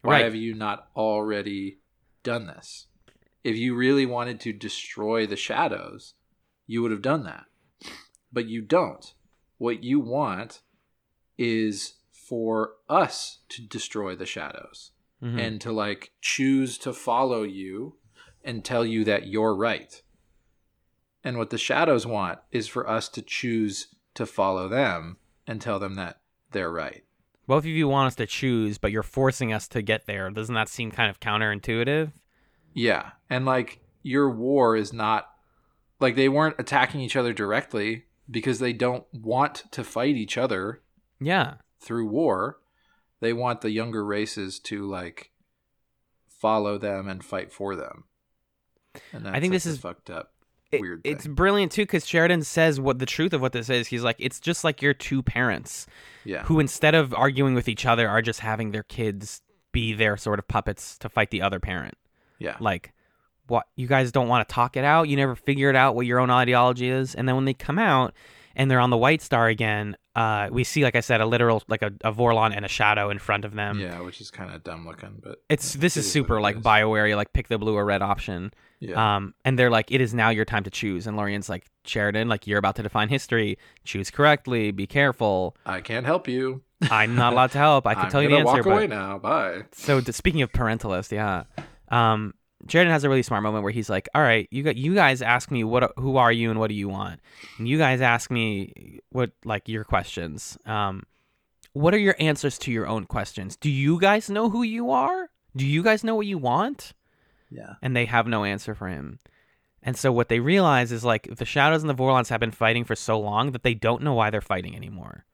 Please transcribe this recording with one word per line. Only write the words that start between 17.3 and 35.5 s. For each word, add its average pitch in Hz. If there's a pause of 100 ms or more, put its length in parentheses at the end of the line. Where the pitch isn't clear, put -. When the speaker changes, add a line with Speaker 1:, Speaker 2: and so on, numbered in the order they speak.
Speaker 1:
you 98 (460)
and 117
tell 117
you 113
that 104
you're 107
right." 104 (1200)
And 123
what 113
the 117
shadows 147
want 98 (120)
is 113
for -
us 110
to -
choose 110 (220)
to 117
follow 95
them 92 (280)
and 113
tell 104
them 95
that 90 (300)
they're 90
right. 80 (420)
Speaker 2:
Both 147
of -
you 160
want 135
us 127
to 113
choose, 110
but 104
you're 107
forcing 131
us 107
to 117
get 107
there. 98
Doesn't 110
that 110
seem 113
kind 107
of -
counterintuitive? 113 (600)
Speaker 1:
Yeah. 107 (180)
And, 127
like, 127 (200)
your 135
war 120
is 104
not, 110 (680)